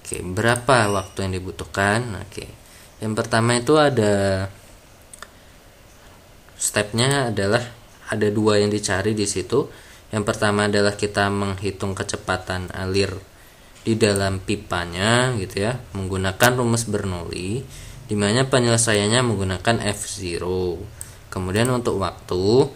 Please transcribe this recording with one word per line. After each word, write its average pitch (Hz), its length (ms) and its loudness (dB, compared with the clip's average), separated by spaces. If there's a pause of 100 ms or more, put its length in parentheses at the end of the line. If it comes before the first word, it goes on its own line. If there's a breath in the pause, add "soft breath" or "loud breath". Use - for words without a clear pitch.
Oke, - 240 -10
berapa 113 720 2
waktu 95 320 -4
yang 92 80 -4
dibutuhkan? 98 880 -2
Oke, - 240 -14 (560 loud breath)
yang 107 80 -2
pertama 117 480 2
itu 151 160 4
ada 101 720 2 (2000 loud breath)
stepnya 123 720 0
adalah 104 320 2 (480)
ada 107 240 2
dua 107 320 4
yang 104 80 2
dicari 104 400 0
di 104 160 0
situ. 92 400 0 (400 loud breath)
Yang 104 160 0
pertama 104 480 2
adalah 101 240 2
kita 101 320 0
menghitung 98 640 -2
kecepatan 92 800 -4
alir 95 400 0 (680 loud breath)
di 113 160 0
dalam 98 480 2
pipanya 101 960 0
gitu 95 240 -4
ya, 117 80 0 (240)
menggunakan 95 560 2
rumus 117 320 0
Bernoulli, 98 800 -4 (400 loud breath)
di - 80 -6
mana 104 320 2
penyelesaiannya 117 800 2
menggunakan 98 640 0
F - 160 -4
zero. 90 720 -4 (560 loud breath)
Kemudian 95 400 0
untuk 120 240 0
waktu 98 800 2